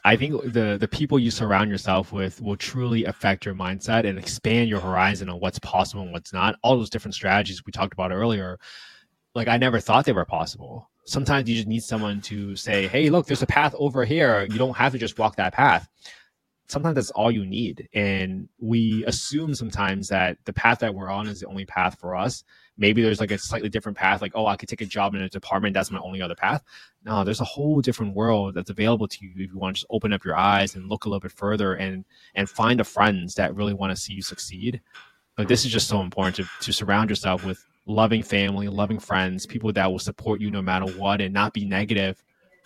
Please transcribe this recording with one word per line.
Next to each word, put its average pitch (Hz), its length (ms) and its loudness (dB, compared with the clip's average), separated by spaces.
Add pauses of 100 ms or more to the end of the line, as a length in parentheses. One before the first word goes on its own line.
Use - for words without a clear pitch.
I 110 100 6
think 131 380 -2
the, 107 260 2
the 107 80 0
people 147 300 2
you 117 140 4
surround 104 380 2
yourself 95 440 0
with 95 280 -4
will 101 160 -4
truly 120 460 0
affect 98 420 0
your 98 100 -6
mindset 98 500 0
and 98 120 -2
expand 113 520 0
your 101 100 0
horizon 92 500 0
on 87 120 -8
what's 92 180 -2
possible 95 440 0
and 87 100 -10
what's - 180 -10
not. 95 300 2
All 127 160 6
those 107 120 -2
different 107 260 -8
strategies 95 500 0
we 98 60 -14
talked 95 220 -4
about 92 200 -4
earlier, 98 460 -2 (720)
like, 117 160 0
I 117 80 6
never 120 240 4
thought 143 240 6
they 131 80 4
were 90 120 0
possible. - 640 -6 (160)
Sometimes 139 440 0
you 113 60 2
just 110 120 -2
need 110 160 -2
someone 104 380 -4
to 101 340 -8
say, 98 320 0
"Hey, 139 220 4
look, 165 180 4
there's 123 140 0
a 131 60 0
path 147 300 2
over 131 280 2
here. 117 440 4
You 107 80 -2
don't 127 200 0
have 127 160 4
to 131 40 -2
just 113 220 -4
walk 107 160 2
that 90 180 0
path." 85 360 4 (800)
Sometimes 151 260 0
that's 113 160 0
all 110 180 2
you 107 160 0
need. 104 480 -6
And 95 540 -2 (100)
we 113 480 2
assume 151 480 -2
sometimes 98 540 -4
that 92 380 0
the 98 80 -6
path 117 260 4
that 107 160 -2
we're 95 140 -8
on 101 180 -4
is 101 140 -10
the 98 60 -12
only 98 180 -8
path 92 340 -2
for 90 160 -6
us. 107 300 -4 (320)
Maybe 104 240 4
there's, 110 180 4
like, 107 120 -2
a 101 60 -2
slightly 107 300 -6
different 104 300 -6
path, 95 240 2
like, 101 120 -6
"Oh, 110 120 0
I 101 100 2
could - 140 -12
take - 100 -8
a 110 60 -8
job 98 280 -2
in 95 80 -4
a 95 60 -4
department. 98 460 -2
That's 95 180 0
my 95 80 -6
only 92 220 -8
other 87 140 -6
path." 214 280 0 (400)
No, 104 220 0
there's 110 160 -2
a - 20 -2
whole 147 380 2
different 113 340 0
world 104 380 2
that's 90 160 -6
available 107 400 2
to - 160 -14
you 92 100 -18
if 95 160 -8
you 95 60 -12
wanna 95 160 -2
just - 160 -6
open 107 240 0
up 98 100 -2
your 80 140 -2
eyes 98 360 4
and 92 140 -12
look 107 160 -6
a 107 60 -6
little 101 100 -2
bit 92 140 -10
further 101 400 0
and, 95 320 -6 (280)
and 98 160 -2
find 117 300 2
the - 60 2
friends 92 500 2
that 85 180 0
really 104 200 -2
wanna 95 240 -2
see - 160 -10
you 95 80 -10
succeed. 107 580 -8 (580)
Like, 104 120 2
this 123 160 6
is 123 60 -2
just 110 180 0
so 104 100 2
important 92 380 0
to, 95 80 -4 (160)
to - 100 -6
surround 101 380 2
yourself 95 340 0
with 95 220 -6 (200)
loving 107 380 4
family, 101 460 0
loving 104 280 -2
friends, 92 480 -2
people 110 280 -4
that 95 180 2
will 92 80 -2
support 104 400 -4
you 104 100 -2
no 101 120 -4
matter 92 320 0
what 98 260 0
and 95 140 -2
not 104 200 0
be 104 120 -4
negative, 98 580 0 (420)